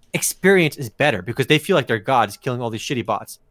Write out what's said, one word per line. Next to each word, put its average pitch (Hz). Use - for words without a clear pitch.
experience 180
is 123
better 127
because 120
they 151
feel 185
like 131
their 113
god 113
is 98
killing 123
all 117
these 110
shitty 110
bots. 107